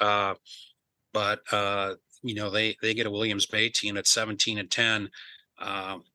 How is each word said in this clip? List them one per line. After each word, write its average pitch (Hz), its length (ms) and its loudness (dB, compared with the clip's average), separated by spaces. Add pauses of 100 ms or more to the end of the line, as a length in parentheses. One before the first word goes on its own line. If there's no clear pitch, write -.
uh, 104 340 2 (800)
but, 104 280 0 (120)
uh, 101 420 0 (280)
you 117 120 -6
know, 104 160 -4
they, 110 320 2
they 110 120 2
get 110 120 0
a 104 40 -2
Williams 101 360 0
Bay 110 220 2
team 104 280 -2
at 98 100 -2
seventeen 107 520 2
and 95 120 -6
ten. 110 400 2 (480)
Uh, 95 400 -6 (160)